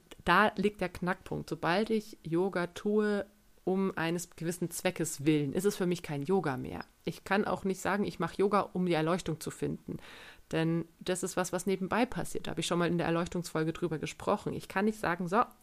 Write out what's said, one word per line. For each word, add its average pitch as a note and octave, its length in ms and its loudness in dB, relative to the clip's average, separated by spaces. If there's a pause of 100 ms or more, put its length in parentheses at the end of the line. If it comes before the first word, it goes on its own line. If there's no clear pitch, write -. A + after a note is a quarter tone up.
(260)
da G3 320 6
liegt G#3 220 0
der F3+ 100 0
Knackpunkt. E3+ 600 -4
Sobald E3+ 400 2
ich A3 340 -2
Yoga F3 440 0
tue, G#3 580 0 (380)
um F#3+ 320 2
eines E3+ 400 -2
gewissen E3 340 -4
Zweckes E3 560 -2
willen, D3 280 4
ist F#3 120 2
es G3+ 100 4
für F#3+ 100 0
mich F3 180 0
kein C#3+ 200 -4
Yoga D#3+ 340 2
mehr. B2+ 280 -8 (180)
Ich - 200 -6
kann G3+ 220 2
auch - 180 0
nicht F#3 180 -2
sagen, G3 240 0
ich F3+ 140 -4
mache E3 180 -2
Yoga, G3 240 4 (120)
um F3+ 120 0
die F3 80 2
Erleuchtung D#3+ 460 0
zu - 100 -8
finden. - 480 -4 (540)
Denn E3 340 2 (140)
das F#3 240 -2
ist F#3 140 -4
was, F3+ 140 0
was F#3 140 -2
nebenbei F#3+ 400 2
passiert. - 400 -4
Da D#3+ 60 -4
habe D#3+ 80 -4
ich E3 80 -2
schon F3 120 2
mal E3+ 100 4
in E3+ 80 2
der E3 100 2
Erleuchtungsfolge E3 640 0
drüber D#3+ 240 -2
gesprochen. - 560 -2
Ich - 140 -8
kann G3 180 0
nicht G#3+ 140 0
sagen, F3 280 -2
"So, G#3+ 160 4 (200)